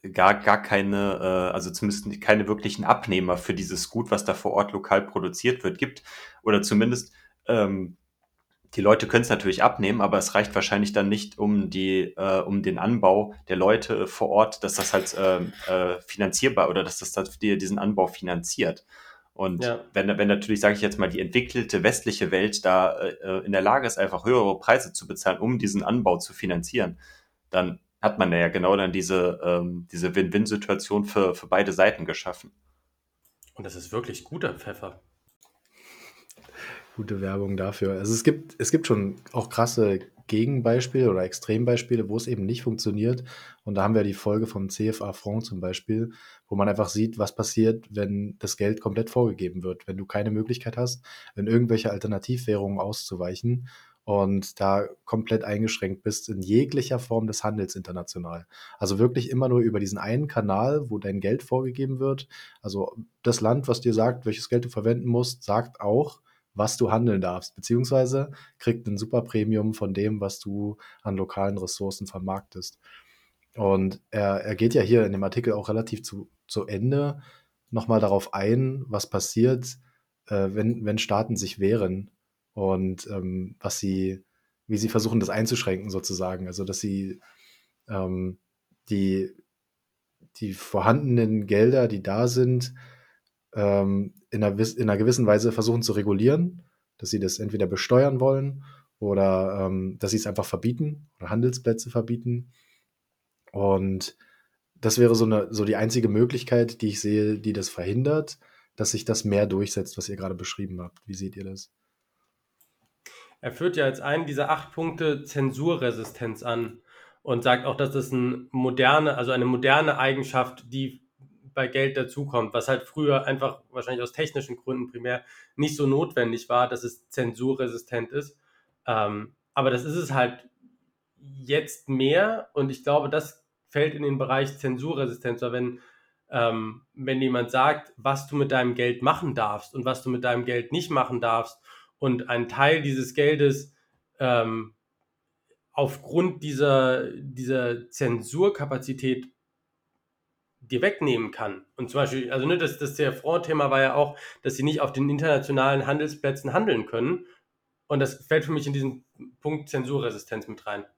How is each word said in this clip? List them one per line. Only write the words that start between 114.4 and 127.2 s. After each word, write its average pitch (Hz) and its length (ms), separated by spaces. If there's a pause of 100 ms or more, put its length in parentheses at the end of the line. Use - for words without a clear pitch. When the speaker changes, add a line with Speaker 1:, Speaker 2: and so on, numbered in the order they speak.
Speaker 2:
acht 156 220
Punkte 165 500
Zensurresistenz 127 1200
an 117 400 (400)
und 120 200
sagt 123 220
auch, 135 120
dass 139 160
das 135 200
ein 123 380
moderne, 131 640
also 123 140
eine 123 160
moderne 135 520
Eigenschaft, 131 720
die 131 380 (480)
bei 131 140
Geld 135 280
dazukommt, 123 560
was 120 160
halt 131 140
früher 143 420
einfach 135 460
wahrscheinlich 123 320
aus 120 100
technischen 135 440
Gründen 127 320
primär 123 360 (320)
nicht 151 180
so 147 120
notwendig 123 640
war, 123 180
dass 123 160
es - 240
zensurresistent 117 1040